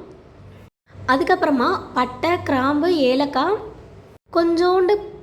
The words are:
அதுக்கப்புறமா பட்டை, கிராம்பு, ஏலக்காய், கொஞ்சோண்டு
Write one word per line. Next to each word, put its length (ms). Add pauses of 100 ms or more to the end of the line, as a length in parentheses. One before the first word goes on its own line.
(1080)
அதுக்கப்புறமா 720 (160)
பட்டை, 360 (140)
கிராம்பு, 440
ஏலக்காய், 680 (760)
கொஞ்சோண்டு 640 (240)